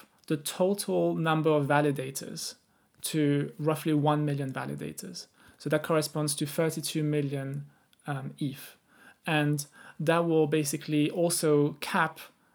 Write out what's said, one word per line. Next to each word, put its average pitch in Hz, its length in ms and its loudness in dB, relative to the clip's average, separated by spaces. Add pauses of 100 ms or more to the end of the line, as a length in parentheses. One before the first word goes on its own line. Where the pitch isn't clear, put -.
(280)
the 160 80 0
total 180 800 0
number 160 360 2
of 147 160 4
validators 143 880 0 (480)
to 143 560 2
roughly 156 340 0
one 151 320 4
million 139 280 -2
validators. 147 760 -10 (320)
So - 120 -6
that 151 120 2
corresponds 151 540 0
to 151 100 -4
thirty-two 156 580 -2
million, 143 600 -2 (400)
um, 139 340 -6
eth. - 360 -8 (500)
And 147 400 0 (340)
that 165 240 2
will 160 220 4
basically 151 640 0
also 160 720 2
cap - 380 -2 (360)